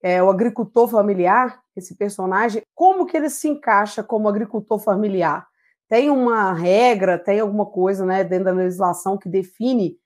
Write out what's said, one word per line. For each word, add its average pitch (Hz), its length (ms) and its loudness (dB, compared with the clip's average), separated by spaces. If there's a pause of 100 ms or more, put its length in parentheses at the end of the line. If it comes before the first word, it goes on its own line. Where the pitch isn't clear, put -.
é 180 200 2
o 190 80 6
agricultor 233 600 2
familiar, 202 720 2 (140)
esse 185 220 -16
personagem, 202 640 -4 (140)
como 370 300 4
que 359 100 -8
ele 311 140 0
se - 180 -6
encaixa 220 560 0
como 214 240 -2
agricultor 214 520 -4
familiar? 190 680 -2 (420)
Tem 247 200 2
uma 233 440 0
regra, 185 640 2
tem 202 220 0
alguma 208 260 -2
coisa, 190 400 -2
né, 190 180 0
dentro 185 220 -2
da 185 60 0
legislação 185 680 -2
que 196 100 -10
define 190 800 -2